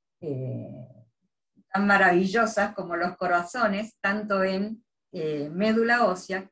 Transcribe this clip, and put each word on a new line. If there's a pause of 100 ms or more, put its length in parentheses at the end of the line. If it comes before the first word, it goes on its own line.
(220)
eh, (840)
tan
maravillosas
como
los
corazones,
tanto
en, (260)
eh,
médula
ósea